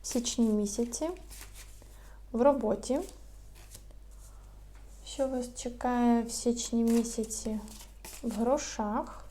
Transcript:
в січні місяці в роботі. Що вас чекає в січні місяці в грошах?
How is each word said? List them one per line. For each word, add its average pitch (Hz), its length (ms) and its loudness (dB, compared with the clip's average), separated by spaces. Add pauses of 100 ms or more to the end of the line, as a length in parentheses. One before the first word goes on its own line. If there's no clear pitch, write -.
в - 40 -8
січні 240 380 2
місяці 220 640 2 (1200)
в 233 100 2
роботі. 254 580 4 (2250)
Що 269 140 2
вас 247 280 -2
чекає 240 680 4
в 233 80 -4
січні 233 520 2
місяці 226 760 2 (640)
в 208 160 -2
грошах? 240 920 0